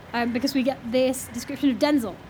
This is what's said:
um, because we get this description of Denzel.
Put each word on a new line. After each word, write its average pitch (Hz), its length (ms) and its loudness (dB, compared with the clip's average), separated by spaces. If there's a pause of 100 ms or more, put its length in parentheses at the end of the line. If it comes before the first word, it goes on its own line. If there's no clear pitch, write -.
(140)
um, 240 200 0
because 262 200 0
we 269 80 2
get 262 180 0 (120)
this 262 420 2
description 277 380 -2
of 202 80 0
Denzel. 277 360 2 (140)